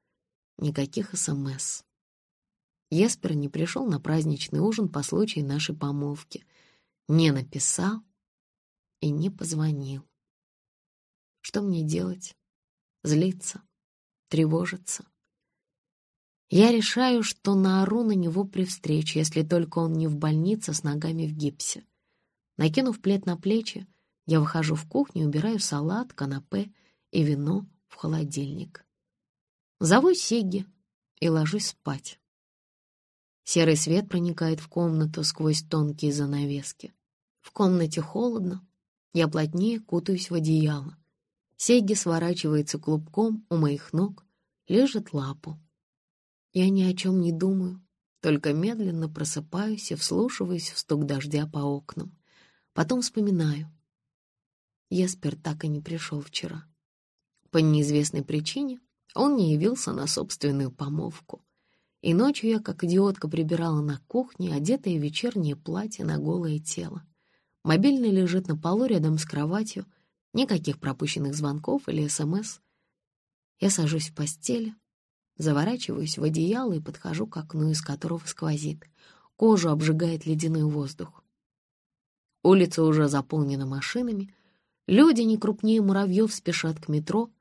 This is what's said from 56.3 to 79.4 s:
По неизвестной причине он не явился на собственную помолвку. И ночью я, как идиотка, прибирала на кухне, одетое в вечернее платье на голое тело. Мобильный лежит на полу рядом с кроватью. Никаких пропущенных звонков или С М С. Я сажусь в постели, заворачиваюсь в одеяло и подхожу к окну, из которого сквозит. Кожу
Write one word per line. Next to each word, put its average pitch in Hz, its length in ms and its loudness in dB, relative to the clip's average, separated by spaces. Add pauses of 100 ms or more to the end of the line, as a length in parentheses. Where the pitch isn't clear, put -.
По - 80 0
неизвестной 147 640 2
причине 247 560 -4 (360)
он 285 200 2
не 175 160 2
явился 190 420 0
на 139 120 -4
собственную 139 640 -4
помолвку. 151 720 -8 (600)
И 165 100 2
ночью 226 380 2
я, 220 80 2
как 180 240 -8
идиотка, 190 440 2
прибирала 165 540 0
на 147 160 -2 (100)
кухне, 185 460 -4
одетое 170 460 0
в - 20 -2
вечернее 151 540 -2
платье 196 500 -8
на 156 140 -2
голое 156 400 -2
тело. 170 420 -10 (640)
Мобильный 226 480 4
лежит 185 360 2
на 160 80 -4
полу 180 300 0
рядом 156 320 2
с 156 80 -4
кроватью. 185 640 -4 (460)
Никаких 180 460 0
пропущенных 143 540 -4
звонков 151 560 -4
или 151 180 -2
С - 120 -4
М 156 160 -2
С. 214 260 -6 (1000)
Я 196 120 2
сажусь 160 380 -2
в - 40 -20
постели, 220 600 -6 (640)
заворачиваюсь 156 840 -2
в - 40 -4
одеяло 180 500 0
и 156 60 -2
подхожу 156 460 -8
к 214 120 -12
окну, 156 340 -2
из 156 100 -2
которого 165 460 -6
сквозит. 151 580 -4 (500)
Кожу 208 340 6